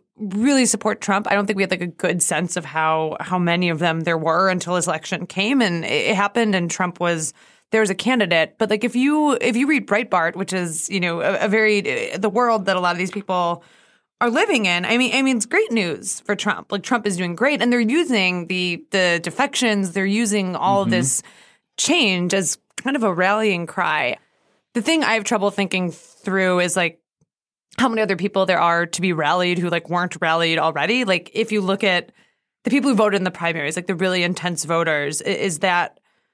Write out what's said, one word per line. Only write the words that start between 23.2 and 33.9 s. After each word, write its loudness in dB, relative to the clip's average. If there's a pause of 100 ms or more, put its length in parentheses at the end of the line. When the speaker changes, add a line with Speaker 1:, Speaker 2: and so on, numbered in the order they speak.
Speaker 1:
cry. -2 (560)
The -2
thing 2
I 0
have -2
trouble 0
thinking -2
through -2
is, 0
like, -2 (760)
how 4
many 0
other 0
people 0
there 2
are 2
to -8
be 2
rallied 0
who, -2
like, -2
weren't -4
rallied 0
already. 0
Like, -2
if -2
you 0
look 0
at 0 (520)
the -4
people 2
who 4
voted 4
in -2
the -2
primaries, -4
like, -6
the -2